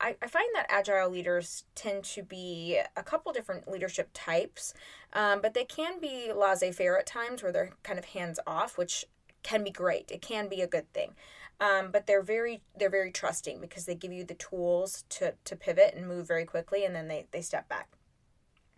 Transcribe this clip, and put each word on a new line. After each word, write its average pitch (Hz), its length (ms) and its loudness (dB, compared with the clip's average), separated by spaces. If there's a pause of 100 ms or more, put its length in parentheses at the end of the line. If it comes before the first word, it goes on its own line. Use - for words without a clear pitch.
I, 233 200 -2
I 240 60 -6
find 381 280 2
that - 140 0
agile 196 400 4
leaders 175 560 -2 (120)
tend 196 280 -4
to - 200 -8
be 175 560 -2 (160)
a 185 80 -6
couple 320 280 -2
different 196 380 -6
leadership 185 420 -4
types, - 600 -2 (380)
um, 202 280 4
but 220 140 2
they 247 100 2
can 339 360 -4
be 254 340 -6
laissez-faire 185 640 4
at - 80 0
times 240 360 -6
where 180 100 -2
they're 180 200 0 (120)
kind 180 160 -6
of 180 60 -14
hands-off, 170 680 -4
which - 280 -2 (380)
can 214 220 0
be 196 60 -6
great. - 400 -2
It - 100 -8
can 214 280 -4
be 190 120 -4
a 180 60 2
good 170 260 -2
thing. - 200 -6 (480)
Um, 196 320 4
but 202 140 4
they're 196 160 6
very, 226 400 -2 (140)
they're 196 140 4
very 190 220 2
trusting - 480 -4
because 175 260 -12
they 180 80 -4
give 180 180 -10
you 180 120 -8
the 175 100 -12
tools 175 760 0
to, - 240 -2 (100)
to 175 120 -10
pivot 185 380 8
and 180 140 -8
move 175 180 -6
very 165 180 2
quickly, 196 400 0
and 185 100 0
then 160 120 -6
they, 156 240 -6
they 160 100 -6
step - 280 -4
back. - 200 -6 (880)